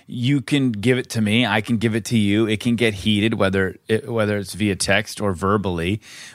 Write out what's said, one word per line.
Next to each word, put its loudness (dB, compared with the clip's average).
you 0
can 0
give 0
it -6
to -4
me, 2
I 2
can -2
give 0
it -4
to 0
you. 2
It -2
can 0
get 2
heated, 0
whether 0
it, -2
whether 0
it's -8
via 0
text -2
or -2
verbally. 0